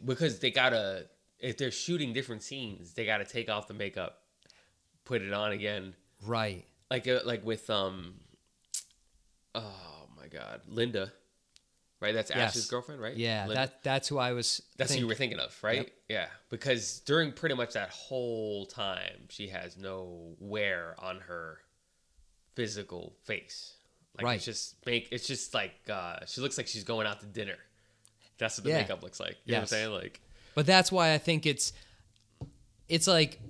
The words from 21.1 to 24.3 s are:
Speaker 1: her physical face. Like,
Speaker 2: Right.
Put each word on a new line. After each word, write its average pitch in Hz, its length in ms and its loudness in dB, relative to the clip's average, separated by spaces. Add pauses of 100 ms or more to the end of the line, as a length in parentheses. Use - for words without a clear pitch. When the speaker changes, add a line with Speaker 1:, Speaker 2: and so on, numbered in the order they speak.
Speaker 1:
her 85 380 -10 (960)
physical 101 680 -6
face. - 500 -8 (440)
Like, 101 80 -2
Speaker 2:
Right. 120 100 2